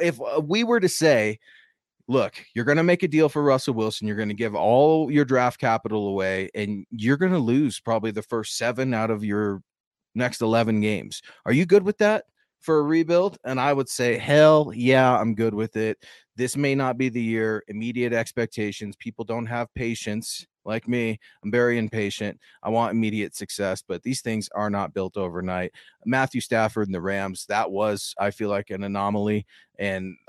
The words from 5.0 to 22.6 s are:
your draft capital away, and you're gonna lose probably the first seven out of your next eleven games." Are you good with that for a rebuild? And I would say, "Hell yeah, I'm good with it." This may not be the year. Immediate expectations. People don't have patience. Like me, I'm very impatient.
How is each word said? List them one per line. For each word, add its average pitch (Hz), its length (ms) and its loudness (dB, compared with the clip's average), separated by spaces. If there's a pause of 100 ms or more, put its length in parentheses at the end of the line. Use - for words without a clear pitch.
your 147 140 4
draft 123 340 2
capital 110 480 -2
away, 95 480 -2
and 104 360 -6
you're 117 260 2
gonna 180 220 2
lose 127 400 2
probably 110 320 -2
the 104 100 -6
first 113 360 -6
seven 123 360 -2
out 110 160 0
of 107 160 -2
your 101 380 -2 (500)
next 120 280 -2
eleven 113 400 2
games." 104 400 -4 (240)
Are 117 80 0
you 160 120 4
good 190 180 6
with 208 140 -4
that 214 280 2 (340)
for 160 200 2
a 147 40 4
rebuild? 165 600 2
And 131 160 -4
I 143 140 2
would 135 160 -2
say, 120 280 0
"Hell 151 580 6
yeah, 127 440 6
I'm 110 160 0
good 110 200 0
with 110 220 -4
it." 110 200 -2 (380)
This 123 200 -4
may 139 200 0
not 127 220 0
be 131 120 0
the 117 140 -2
year. 110 440 -2
Immediate 117 460 -4
expectations. 110 840 -4
People - 280 -12
don't 113 220 -6
have 120 260 -6
patience. 113 720 -6 (200)
Like 110 220 -6
me, 117 320 -2 (240)
I'm 104 80 -8
very 120 260 4
impatient. 107 600 -4 (240)